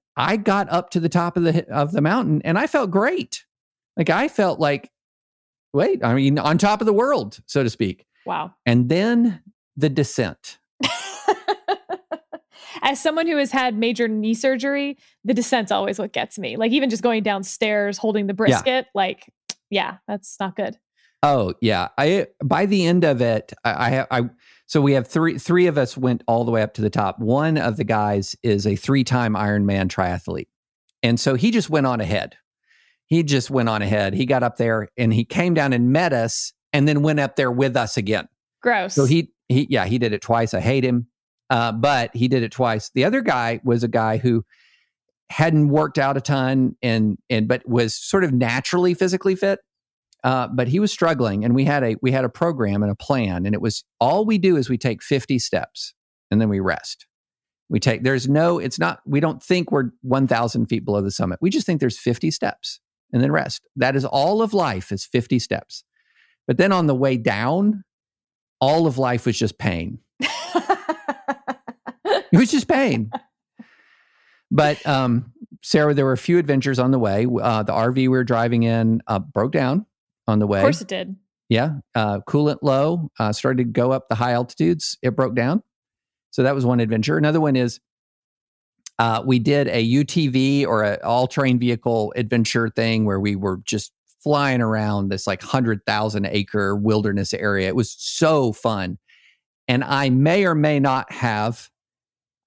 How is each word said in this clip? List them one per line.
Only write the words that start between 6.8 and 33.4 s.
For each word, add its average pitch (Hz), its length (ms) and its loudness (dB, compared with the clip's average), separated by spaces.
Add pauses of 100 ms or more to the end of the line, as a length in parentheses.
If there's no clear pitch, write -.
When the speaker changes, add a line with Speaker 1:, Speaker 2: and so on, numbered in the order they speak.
Speaker 1:
of 220 60 0
the 208 60 4
world, 214 520 0
so 139 180 -2
to 117 60 0
speak. 98 360 -6 (200)
Speaker 2:
Wow. 170 300 -8 (100)
Speaker 1:
And 123 240 4
then 220 520 0 (360)
the 147 120 2
descent. 127 680 -4 (240)
Speaker 2:
<laughs> - 60 -2 (1900)
As 277 200 -2
someone 320 260 0
who 311 100 2
has 277 140 0
had 254 260 0
major 233 320 0
knee 220 240 0
surgery, 277 640 -2 (260)
the 240 100 0
descent's 233 380 0
always 196 280 -2
what 220 120 -6
gets - 280 -6
me. 127 180 -8
Like, 220 140 0
even 269 180 2
just 214 140 -4
going 226 200 0
downstairs, 202 760 -2
holding 208 300 -2
the 202 60 -2
Speaker 1:
Yeah. - 20 -6
Speaker 2:
brisket, 254 580 2
like, - 380 -4 (380)
yeah, 190 280 -2 (100)
that's 208 320 -10
not 190 180 -6
good. - 200 -6 (460)
Speaker 1:
Oh, 123 360 2
yeah. 101 280 0 (100)
I, 165 300 0 (160)
by 165 240 0
the 190 180 2
end 175 180 4
of 139 160 2
it, 117 320 0 (120)
I, 117 240 0
I 131 80 0
ha-, 131 160 -2
I, 120 180 0 (380)
so 156 120 2
we 139 140 4
have 127 140 2
three, 160 320 0
three 180 260 2
of 160 100 2
us 135 220 -2
went 127 300 0
all 117 180 2
the 117 60 -2
way 113 100 2
up 107 140 -4
to 107 80 -2
the 107 80 2
top. 98 260 -2
One 143 400 0
of 117 200 -2
the 117 60 -2
guys 104 600 0
is 104 240 0
a 98 80 0
three-time 127 580 0
Ironman 101 540 0
triathlete. 90 600 -4 (520)
And 117 180 2
so 135 140 0
he 131 160 2
just 165 180 0
went 151 200 2
on 120 120 -2
ahead. 101 380 -4 (680)
He 165 160 2
just 139 260 0